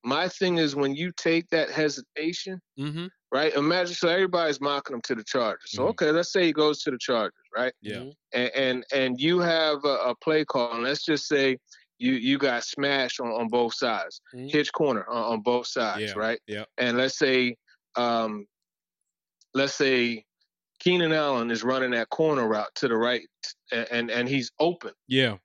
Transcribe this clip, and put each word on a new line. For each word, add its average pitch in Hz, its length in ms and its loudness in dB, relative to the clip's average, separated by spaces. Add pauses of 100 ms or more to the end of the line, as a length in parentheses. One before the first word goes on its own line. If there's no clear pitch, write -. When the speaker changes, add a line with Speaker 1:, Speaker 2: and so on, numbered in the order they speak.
Speaker 1:
my 147 240 0
thing 180 300 0
is 147 180 2
when 139 200 0
you 175 200 -4
take 170 340 0
that 160 200 0
hesitation, 156 880 -4 (200)
Speaker 2:
Mm-hmm. 151 280 -6 (240)
Speaker 1:
right? 147 240 2
Imagine, 175 400 2
so 175 120 2
everybody's 170 540 2
mocking 139 340 -4
him 117 80 -6
to 131 120 -2
the 107 80 -10
Chargers. 110 480 -2
So, 120 120 -4
Speaker 3:
Mm-hmm. 175 80 2
Speaker 1:
okay, 156 200 2
let's 170 200 2
say 185 140 4
he 156 80 4
goes 151 300 2
to 151 80 0
the 123 80 -6
Chargers, 113 340 0 (220)
right? 123 260 -2
Speaker 3:
Yeah. 104 160 -8
Speaker 2:
Mm-hmm. 127 120 -10 (240)
Speaker 1:
And, 123 220 0
and, 127 380 0
and 131 260 0
you 165 200 2
have 160 440 2
a, 139 140 2 (140)
a 117 120 -4
play 156 220 2
call, 120 280 0
and 117 100 -4
let's 139 200 -2
just 151 240 0
say 135 300 2 (400)
you, 127 160 2
you 131 240 2
got 127 260 0
smashed 139 560 -2
on, 123 80 -4
on 117 220 -2
both 120 240 2
sides, 107 480 -4 (120)
Speaker 2:
Mm-hmm. 127 140 -14
Speaker 1:
hitch 147 260 2
corner 127 360 0
on, 117 240 -2
on 110 80 -2
both 120 260 0
sides, 107 340 -2
Speaker 3:
Yeah. 104 140 -6
Speaker 1:
right? 110 320 -2
Speaker 3:
Yeah. 104 160 -8 (140)
Speaker 1:
And 123 200 0
let's 131 200 0
say, 127 380 2 (400)
um, 113 500 -2 (1080)
let's 139 200 0
say 120 500 2 (560)
Keenan 175 320 4
Allen 139 400 2
is 113 120 -2
running 127 280 0
that 117 180 -2
corner 147 380 2
route 107 280 0
to 139 120 -2
the 117 80 2
right, 117 320 0 (440)
and, 117 200 -2
and, 117 200 -2
and 120 180 0
he's 135 300 -2
open. 160 320 0 (160)
Speaker 3:
Yeah. 127 380 2